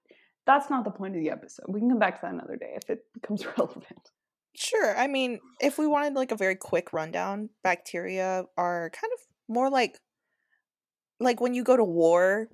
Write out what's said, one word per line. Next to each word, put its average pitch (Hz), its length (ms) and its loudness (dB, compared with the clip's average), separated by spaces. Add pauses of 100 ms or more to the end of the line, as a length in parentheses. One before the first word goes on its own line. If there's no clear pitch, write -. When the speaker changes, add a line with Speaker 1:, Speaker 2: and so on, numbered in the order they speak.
(460)
Speaker 1:
that's 285 240 4
not 254 140 -2
the 202 60 -6
point 190 240 -8
of 170 60 -4
the 156 80 -2
episode. - 400 -12
We 202 120 -4
can 240 100 4
come 247 80 4
back 190 160 2
to - 80 -16
that - 100 -8
another - 240 -10
day - 180 -12
if - 140 -10
it - 240 -6
becomes - 340 -6
<laughs> - 120 -8
relevant. - 520 -6 (440)
Speaker 2:
Sure. 370 420 0
I 269 120 0
mean, 262 300 -2 (220)
if 277 160 2
we 302 100 0
wanted, 294 280 0
like, 262 180 -2
a 220 40 -4
very 190 200 0
quick - 380 -2
rundown, 185 560 -6 (120)
bacteria 185 800 -2 (120)
are 175 380 -2
kind 453 180 -6
of 466 80 -8 (260)
more 240 220 0
like, 254 300 0 (1200)
like 240 180 2
when 247 140 0
you 247 120 -2
go 254 120 6
to 226 80 6
war 180 680 4